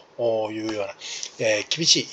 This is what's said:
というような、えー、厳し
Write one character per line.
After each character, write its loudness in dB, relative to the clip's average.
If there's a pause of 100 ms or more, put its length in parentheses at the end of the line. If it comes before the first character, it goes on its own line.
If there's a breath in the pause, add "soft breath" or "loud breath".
(180)
と 2
い -4
う -2
よ -2
う -6
な、 -8 (460 loud breath)
え 2
ー、 -2
厳 0
し 4